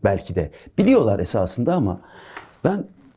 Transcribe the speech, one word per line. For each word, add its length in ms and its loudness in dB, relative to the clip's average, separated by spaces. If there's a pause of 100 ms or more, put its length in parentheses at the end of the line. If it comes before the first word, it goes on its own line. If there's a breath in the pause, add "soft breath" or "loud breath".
belki 320 0
de. 160 -2 (260 loud breath)
Biliyorlar 420 4
esasında 560 -2
ama 260 -2 (640 loud breath)
ben 220 -2 (320)